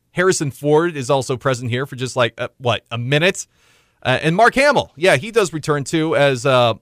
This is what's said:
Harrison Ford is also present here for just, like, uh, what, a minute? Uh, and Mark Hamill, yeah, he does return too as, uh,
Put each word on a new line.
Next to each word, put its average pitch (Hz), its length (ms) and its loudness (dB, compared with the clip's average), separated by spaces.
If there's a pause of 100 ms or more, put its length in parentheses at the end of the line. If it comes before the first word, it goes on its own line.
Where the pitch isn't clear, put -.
(120)
Harrison 175 400 0
Ford 151 440 0
is 131 140 -6
also 135 280 0
present 123 340 -4
here 127 160 -4
for - 80 -16
just, 123 200 -8
like, 123 240 0
uh, 120 100 -8 (100)
what, 120 320 -2
a 117 80 -8
minute? 147 480 0 (560)
Uh, 127 180 0
and 160 140 0
Mark 226 180 4
Hamill, 262 420 0
yeah, 170 200 2
he 139 160 -4
does 208 220 0
return 147 300 -2
too 160 320 -2
as, 135 300 2
uh, 123 360 4